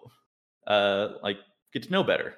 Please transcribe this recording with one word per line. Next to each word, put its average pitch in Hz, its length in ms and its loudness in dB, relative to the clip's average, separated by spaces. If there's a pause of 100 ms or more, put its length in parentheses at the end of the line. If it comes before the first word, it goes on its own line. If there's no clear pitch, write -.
(680)
uh, 101 560 2
like, 101 160 -4 (340)
get - 120 -8
to - 80 -12
know 190 100 2
better, - 360 0